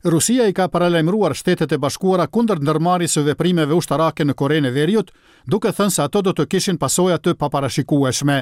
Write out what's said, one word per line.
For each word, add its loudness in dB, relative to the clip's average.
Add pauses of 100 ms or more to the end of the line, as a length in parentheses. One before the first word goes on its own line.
Rusia 2
i 0
ka 0
paralajmëruar 2
Shtetet -2
e -4
Bashkuara 0
kundër 0
ndërmarrjes 0
së 2
veprimeve 0
ushtarake 0
në 0
Korenë 0
e -4
Veriut, 0 (340)
duke -2
thënë 0
se 0
ato 0
do 0
të -2
kishin -2
pasoja 0
të 0
paparashikueshme. 0